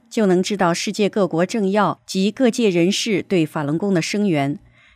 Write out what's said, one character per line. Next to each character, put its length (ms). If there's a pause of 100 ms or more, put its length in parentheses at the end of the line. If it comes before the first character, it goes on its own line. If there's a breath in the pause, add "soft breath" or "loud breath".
就 180
能 140
知 160
道 160
世 200
界 160
各 180
国 180
政 280
要 340
及 240
各 180
界 220
人 200
士 300
对 240
法 200
轮 120
功 160
的 80
声 280
援， 320 (360 soft breath)